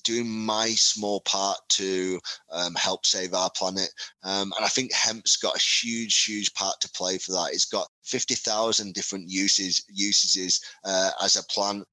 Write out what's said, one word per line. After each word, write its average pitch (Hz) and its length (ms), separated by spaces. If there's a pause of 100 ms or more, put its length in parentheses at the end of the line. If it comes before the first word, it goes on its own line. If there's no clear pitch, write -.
doing 117 240
my 110 400
small 104 520
part 98 360 (120)
to, 92 520 (300)
um, 87 240
help 95 300
save 92 280
our 92 160
planet. 95 400 (340)
Um, 98 320
and 107 80
I 98 60
think 127 240
hemp's - 420
got - 220
a - 20
huge, 117 640
huge 104 300
part 95 280
to - 100
play 92 260
for 95 160
that. 85 180
It's 87 140
got 101 220 (160)
fifty - 320
thousand 110 580
different 95 340
uses, 95 600
usages, 98 720 (240)
uh, 95 260 (100)
as 98 140
a 98 100
plant, 101 480